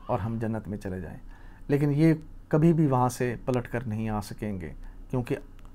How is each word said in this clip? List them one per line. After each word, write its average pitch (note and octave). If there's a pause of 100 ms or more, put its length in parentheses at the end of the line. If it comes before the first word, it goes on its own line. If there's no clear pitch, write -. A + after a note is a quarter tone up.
और A#2+
हम A2+
जन्नत A2
में G#2
चले F#2
जाएं।" F2 (500)
लेकिन C#3+
ये D#3 (300)
कभी D#3+
भी D#3
वहाँ B2+
से B2
पलट B2
कर B2
नहीं A2
आ G#2+
सकेंगे, G2 (360)
क्योंकि B2+ (400)